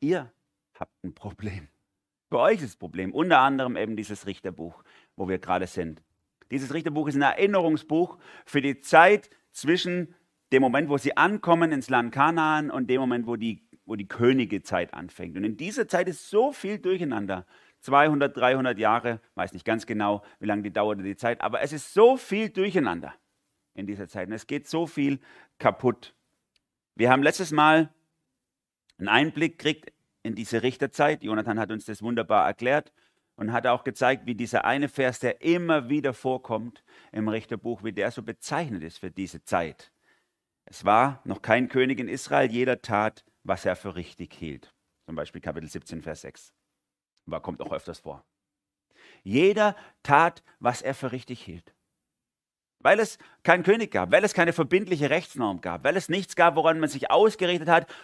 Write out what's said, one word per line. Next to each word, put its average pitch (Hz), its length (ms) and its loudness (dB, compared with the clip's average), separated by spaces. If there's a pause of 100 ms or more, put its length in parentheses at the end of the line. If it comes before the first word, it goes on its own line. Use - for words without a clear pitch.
ihr 143 320 -2 (420)
habt - 300 -16
ein 87 100 -12
Problem. 98 540 -12 (600)
Bei - 100 -2
euch 190 180 4
ist 156 80 -10
das 104 120 -14
Problem.“ 92 380 -8
Unter 156 240 4
anderem 131 380 2
eben 107 200 -4
dieses 104 300 -10
Richterbuch, 85 560 -10 (320)
wo 92 140 -6
wir 92 100 -2
gerade 90 300 -2
sind. 82 340 -10 (480)
Dieses 135 240 -6
Richterbuch 156 320 -4
ist 143 80 -2
ein 143 80 2
Erinnerungsbuch 165 960 0 (260)
für 143 160 -2
die 135 200 -2
Zeit 180 500 6 (220)
zwischen 175 600 -2 (400)
dem 131 100 8
Moment, 139 260 2
wo 143 80 0
sie 139 200 -2
ankommen 170 560 2
ins 131 180 -4
Land 120 240 0
Kanaan 156 560 2
und 123 180 -4
dem 131 120 2
Moment, 120 260 -2
wo 117 80 -2
die, 110 340 -6 (160)
wo 113 120 -8
die 101 100 -10
Königezeit 107 880 0
anfängt. 87 420 -14
Und 92 60 -4
in 107 140 -4
dieser 170 320 -6
Zeit 180 180 0
ist - 240 -10
so 208 220 2
viel 202 260 -8
durcheinander. 117 680 -4 (340)
Zweihundert, 143 560 4
dreihundert 127 420 2
Jahre, 113 420 0 (140)
weiß 90 200 -6
nicht 87 100 -16
ganz 113 220 -2
genau, 104 360 -2 (160)
wie 104 80 -10
lange 104 160 -2
die 101 100 -8
dauerte, 104 300 -2
die 98 140 -8
Zeit, 120 240 -4
aber 110 220 -4
es 147 100 -6
ist 147 200 -12
so 240 240 6
viel 214 320 -4
durcheinander 127 640 -2 (600)
in 98 140 -10
dieser 101 180 -10
Zeit 92 220 -10
und 107 60 -10
es 110 120 -12
geht - 220 -8
so 165 180 -4
viel 139 320 -2 (400)
kaputt. - 560 0 (800)
Wir 117 160 4
haben 135 140 6
letztes 165 260 0
Mal 156 420 4 (1040)
einen 98 100 -6
Einblick 151 500 2
gekriegt 156 340 -4 (300)
in 110 140 -6
diese 113 260 -2
Richterzeit. 143 600 0
Jonathan 107 340 -2
hat 107 140 -4
uns 110 140 -10
das 104 160 -12
wunderbar 107 440 2
erklärt 127 460 -2 (420)
und 107 180 -6
hat 120 140 -2
auch 120 160 2
gezeigt, 131 440 -2
wie 117 100 -6
dieser 117 280 -2
eine 139 240 0
Vers, 127 300 -2
der 123 240 -4
immer 165 460 0
wieder 139 260 -2
vorkommt 120 680 -6 (260)
im 110 160 -4
Richterbuch, 110 560 -6
wie 110 100 -6
der 104 200 -2
so 113 100 -14
bezeichnet 117 600 -8
ist 82 140 -16
für 90 120 -12
diese 92 320 -10
Zeit. 85 500 -4 (760)
„Es - 160 -18
war 120 400 4
noch 95 180 -10
kein 123 260 0
König 127 320 0
in 120 80 -8
Israel, 135 420 0
jeder 123 320 -2
tat, 107 420 -2 (200)
was 95 200 -4
er 92 120 0
für 95 180 -12
richtig 85 400 -14
hielt.“ - 400 -14 (300)
Zum 82 100 -14
Beispiel 76 260 -10
Kapitel 80 280 -10
siebzehn, 80 340 -14
Vers 78 200 -12
sechs. - 300 -20 (720)
War, 80 160 -10
kommt 87 200 -12
auch 76 120 -12
öfters 78 280 -12
vor. 76 240 -18 (1000)
Jeder 190 540 2 (260)
tat, 160 400 4 (160)
was 120 240 -2
er 135 120 -4
für 127 180 -8
richtig 127 280 -12
hielt. 87 320 -18 (1080)
Weil 196 180 6
es - 180 -2 (280)
keinen 175 180 6
König 208 300 2
gab, 92 180 -2
weil 180 140 6
es 202 100 -2
keine 170 180 2
verbindliche 165 560 0
Rechtsnorm 123 520 -4
gab, 87 240 -8
weil 160 120 2
es 180 120 -4
nichts 180 260 -4
gab, 170 220 4
woran 160 240 2
man 151 80 0
sich - 240 -4
ausgerichtet 175 560 2
hat 170 200 4 (160)